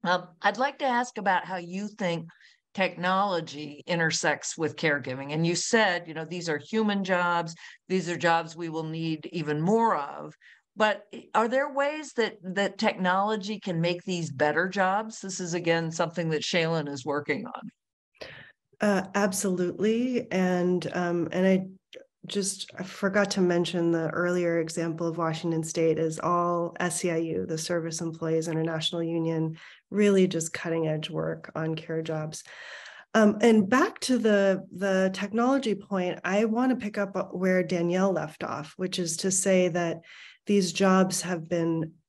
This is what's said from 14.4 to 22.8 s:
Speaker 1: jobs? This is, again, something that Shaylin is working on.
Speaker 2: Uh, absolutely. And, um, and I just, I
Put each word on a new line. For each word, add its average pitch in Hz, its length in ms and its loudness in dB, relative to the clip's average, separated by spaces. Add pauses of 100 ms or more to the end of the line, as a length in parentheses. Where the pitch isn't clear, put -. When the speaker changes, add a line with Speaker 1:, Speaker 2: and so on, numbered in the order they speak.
Speaker 1:
jobs? 196 520 0
This 190 200 -8
is, 175 140 -4
again, 165 360 2
something 165 380 -2
that 156 140 0
Shaylin 165 440 0
is 143 160 -8
working 143 440 -2
on. - 240 -12 (1080)
Speaker 2:
Uh, 202 360 2
absolutely. 202 1160 0
And, 180 640 2
um, 175 400 0
and 185 140 2
I 190 180 4 (640)
just, 190 520 -6
I - 40 -8